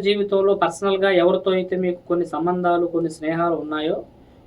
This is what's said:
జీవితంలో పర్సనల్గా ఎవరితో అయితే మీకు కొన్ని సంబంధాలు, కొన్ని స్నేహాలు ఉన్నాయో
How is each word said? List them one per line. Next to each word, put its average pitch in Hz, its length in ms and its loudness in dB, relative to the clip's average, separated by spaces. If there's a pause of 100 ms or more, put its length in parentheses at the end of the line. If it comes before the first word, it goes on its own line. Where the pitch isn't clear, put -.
జీవితంలో 202 560 2
పర్సనల్గా 190 480 0 (140)
ఎవరితో 190 340 2
అయితే 180 160 -4 (100)
మీకు 180 240 -2
కొన్ని 175 160 0 (100)
సంబంధాలు, 175 500 0 (100)
కొన్ని 165 240 -2
స్నేహాలు 165 360 -2 (100)
ఉన్నాయో 151 340 -4 (480)